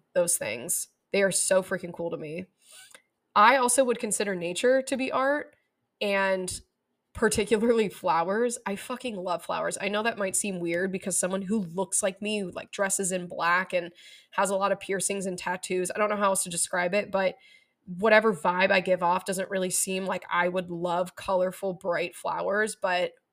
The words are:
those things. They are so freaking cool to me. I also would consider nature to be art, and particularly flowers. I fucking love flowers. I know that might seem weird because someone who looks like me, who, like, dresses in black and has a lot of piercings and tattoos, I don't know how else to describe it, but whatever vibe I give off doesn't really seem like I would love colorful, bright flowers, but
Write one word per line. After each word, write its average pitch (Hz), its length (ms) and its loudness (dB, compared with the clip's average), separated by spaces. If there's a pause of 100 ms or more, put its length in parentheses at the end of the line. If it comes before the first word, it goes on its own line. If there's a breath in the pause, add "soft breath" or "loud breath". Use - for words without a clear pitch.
(120)
those 175 240 2
things. 117 520 -6 (240)
They 196 100 4
are 196 80 4
so 185 320 2
freaking 180 300 -6
cool 170 180 -6
to 170 60 -6
me. 156 300 -8 (920 loud breath)
I 220 200 8
also 254 280 4
would 233 160 -2
consider 202 340 -2
nature 180 480 2
to 269 140 -4
be 262 160 -2
art, 285 420 0 (460)
and 196 600 0 (540)
particularly 220 760 2
flowers. 185 800 0
I 196 100 -4
fucking 233 400 -8
love 180 260 -4
flowers. 170 380 -4
I 202 80 -4
know 208 140 -2
that 226 160 -2
might 190 180 -2
seem 190 240 -4
weird 175 320 -2
because 185 260 -4
someone 190 220 -2
who 202 200 -2 (120)
looks 185 300 -2
like 196 180 -2
me, 208 200 -4
who, 190 100 -4
like, - 200 -8
dresses 196 420 -2
in 180 140 -4
black 175 460 0
and 170 200 -2 (400 loud breath)
has 196 180 2
a 202 60 0
lot 196 160 2
of 190 80 -4
piercings 196 440 -4
and 180 140 -4
tattoos, 180 560 -4
I - 40 -4
don't 208 120 2
know 208 60 -2
how 202 80 0
else 190 180 2
to 185 80 -8
describe 175 420 -2
it, 202 180 0
but 190 260 0 (500 soft breath)
whatever 214 480 6
vibe 185 360 2
I 190 100 4
give 180 220 2
off 180 220 2
doesn't 190 240 -4
really 185 220 -2
seem 190 340 -2
like 185 260 -6
I 175 180 4
would 180 220 -2
love 175 460 -2
colorful, 185 560 0
bright 175 420 -2
flowers, 190 640 -2
but 180 360 0 (200)